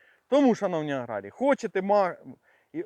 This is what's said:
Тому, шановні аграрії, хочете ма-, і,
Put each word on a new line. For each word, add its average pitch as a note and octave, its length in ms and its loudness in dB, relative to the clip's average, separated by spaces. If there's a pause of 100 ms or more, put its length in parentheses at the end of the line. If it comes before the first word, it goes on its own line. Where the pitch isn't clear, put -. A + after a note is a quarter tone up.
(280)
Тому, C4 260 4
шановні D#3+ 380 -2
аграрії, A2+ 380 -6
хочете A#3 520 0
ма-, G3 340 2 (560)
і, E3 140 -8